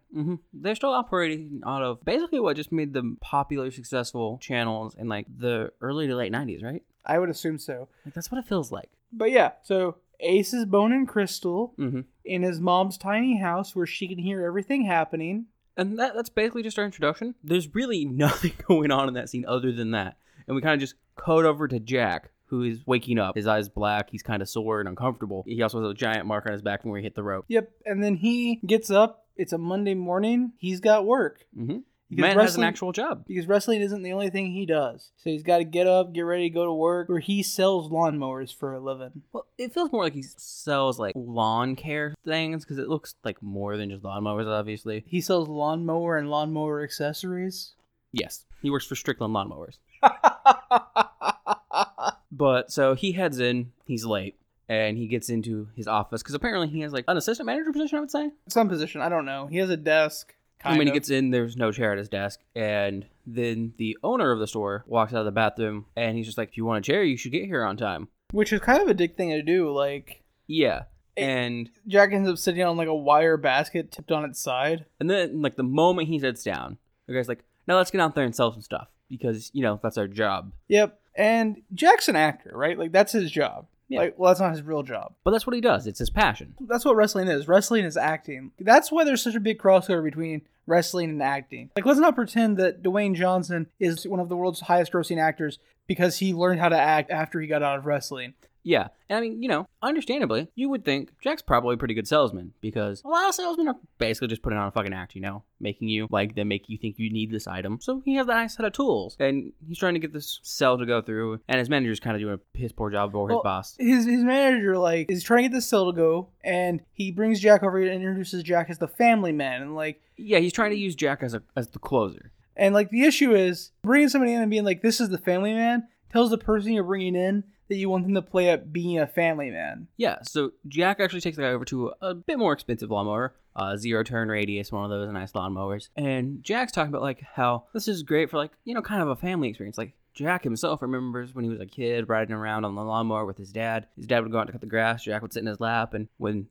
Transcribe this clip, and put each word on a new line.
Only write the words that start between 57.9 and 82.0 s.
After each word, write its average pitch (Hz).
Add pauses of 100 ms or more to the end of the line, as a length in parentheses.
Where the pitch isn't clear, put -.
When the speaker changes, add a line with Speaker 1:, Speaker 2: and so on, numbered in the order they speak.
Speaker 1:
I 294
would 294
say? 294 (160)
Speaker 2:
Some 226
position, 160
I 160
don't 160
know. 139
He 156
has 190
a 170
desk, 156 (300)
Speaker 1:
And 139
when 147
he -
Speaker 2:
kind -
of. 139
Speaker 1:
gets 143
in, 135
there's 120
no 117
chair 107
at 101
his 101
desk, 101 (140)
and 101 (200)
then 113
the 110
owner 196
of 113
the 107
store 101
walks 113
out 117
of 107
the 104
bathroom, 107 (100)
and 113
he's 113
just 110
like, 110
"If -
you 113
want 110
a 135
chair, 196
you 143
should 117
get 160
here 160
on 101
time." 92 (220)
Speaker 2:
Which 208
is 208
kind 269
of 392
a 208
dick 175
thing 175
to 156
do, 165
like 139 (240)
Speaker 1:
Yeah, 135 (300)
Speaker 2:
It 151
Speaker 1:
and 120 (180)
Speaker 2:
Jack 196
ends 196
up 175
sitting 180
on, 170
like, 165
a 156
wire 151
basket 147
tipped -
on 151
its 135
side. 147 (140)
Speaker 1:
And 160
then, 175
like, 143
the 131
moment 160
he 160
sits 131
down, 78 (280)
the 127
guy's 123
like, 120 (200)
"Now 180
let's 185
get 190
out 156
there 139
and 117
sell 117
some 113
stuff, - (200)
because, 117
you 139
know, 107
that's 113
our 101
job." 98 (160)
Speaker 2:
Yep, 202 (160)
and 220 (120)
Jack's 339